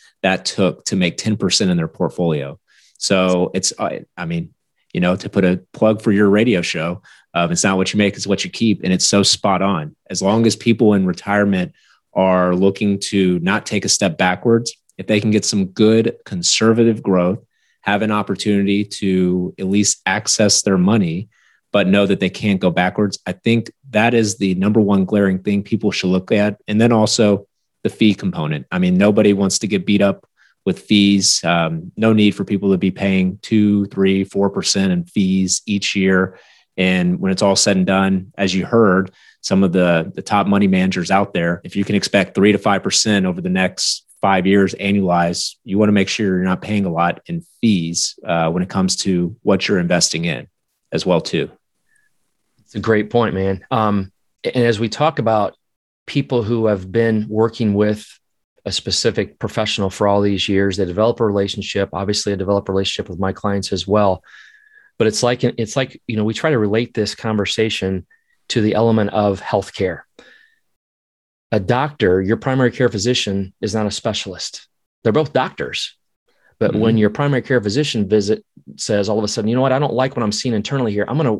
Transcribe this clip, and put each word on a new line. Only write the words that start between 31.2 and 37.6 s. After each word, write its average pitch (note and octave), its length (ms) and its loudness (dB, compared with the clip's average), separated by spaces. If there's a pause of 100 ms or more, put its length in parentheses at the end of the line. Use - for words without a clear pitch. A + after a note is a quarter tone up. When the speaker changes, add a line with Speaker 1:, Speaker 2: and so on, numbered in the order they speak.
Speaker 1:
Um, E2 520 -2
no A2 160 2
need G#2 220 4
for G2 100 -4
people G2 280 0
to F#2+ 40 2
be F2+ 140 0
paying F#2+ 480 0
two, G#2 480 2
three, G2 380 0
four C#3 260 -2
percent G3 420 0
in F3 120 -2
fees F#2+ 600 0
each G2+ 320 -4
year. F#2+ 420 2 (380)
And F2+ 420 2
when F#2+ 140 -2
it's F#2 80 -4
all G2 160 4
said G2 220 2